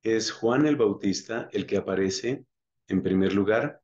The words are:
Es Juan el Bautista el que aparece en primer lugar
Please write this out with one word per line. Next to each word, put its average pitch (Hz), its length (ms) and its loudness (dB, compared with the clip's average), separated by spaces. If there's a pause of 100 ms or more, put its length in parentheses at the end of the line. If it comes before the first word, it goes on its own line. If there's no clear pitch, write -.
Es 110 280 0
Juan 127 360 2
el 147 100 2
Bautista 107 760 -2
el 143 140 -2
que 98 140 -2
aparece 95 680 -2 (440)
en 95 140 0
primer 95 300 2
lugar 107 520 0